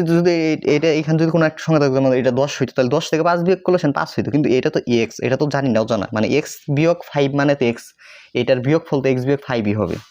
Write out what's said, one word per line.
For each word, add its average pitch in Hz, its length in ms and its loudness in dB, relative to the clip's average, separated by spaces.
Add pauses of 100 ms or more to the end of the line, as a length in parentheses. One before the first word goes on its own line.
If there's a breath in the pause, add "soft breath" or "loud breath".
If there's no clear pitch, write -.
যদি 170 220 4 (160)
এই, 156 80 0 (200)
এটা 156 140 2 (100)
এখানে 160 220 0
যদি 165 140 2
কোনো 165 140 2
একটা - 160 -10
সংখ্যা 156 180 2
থাকতো, 135 220 2
মানে 131 160 2
এটা 127 100 2 (100)
দশ 143 160 -2
হইতো, 123 180 -2
তাহলে 127 220 0
দশ 156 140 -4
থেকে 160 180 0
পাঁচ 175 160 0
বিয়োগ 185 200 2
করলে 180 160 2
সেখানে 143 180 0
পাঁচ 160 160 -6
হইতো, 104 200 -4
কিন্তু 143 120 2 (100)
এটা 127 180 0
তো - 40 -2 (220)
এক্স, - 140 -4 (100)
এটা 123 160 0
তো 151 40 0 (100)
জানি 139 180 -2
না, 110 100 2
অজানা, 110 320 -2
মানে 107 120 0 (100)
এক্স 156 140 -4 (260)
বিয়োগ 165 200 2 (140)
ফাইভ 143 160 0 (120)
মানে 143 200 2
তো - 120 -2
এক্স, - 140 -8 (540 loud breath)
এটার 127 260 0
বিয়োগফল 156 380 0
তো 127 100 0
এক্স 127 140 -2
বিয়োগ 139 200 0
ফাইভই 110 340 -2
হবে, 90 140 -2 (160)